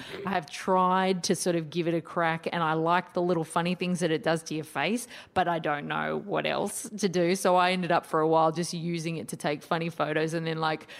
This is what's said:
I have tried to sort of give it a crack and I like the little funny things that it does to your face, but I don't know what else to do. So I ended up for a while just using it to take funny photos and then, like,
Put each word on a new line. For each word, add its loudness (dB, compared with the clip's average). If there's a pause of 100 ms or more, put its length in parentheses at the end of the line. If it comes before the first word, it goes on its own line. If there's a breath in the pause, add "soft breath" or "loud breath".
(260 loud breath)
I -2
have -2
tried 2
to 2
sort 0
of -2
give 0
it 2
a 0
crack -2
and 0
I 2
like 2
the 0
little 2
funny 0
things -2
that 2
it 0
does 0
to -8
your -6
face, -2 (280 loud breath)
but 2
I 0
don't -2
know -2
what -2
else -2 (100)
to 0
do. 2
So 4
I 4
ended 0
up 2
for 0
a 4
while 4
just -4
using -4
it -10
to -8
take -4
funny -2
photos 0
and -2
then, -2
like, -2 (140 loud breath)